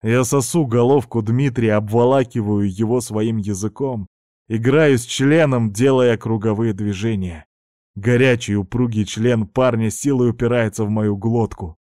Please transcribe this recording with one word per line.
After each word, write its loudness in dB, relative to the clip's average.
Я 2
сосу 0
головку 2
Дмитрия, 0
обволакиваю 0
его -2
своим -4
языком, -6
играю 2
с -2
членом, 2
делая 2
круговые -2
движения. -4
Горячий 0
упругий -2
член 0
парня 0
силой 0
упирается -2
в -4
мою 0
глотку. -4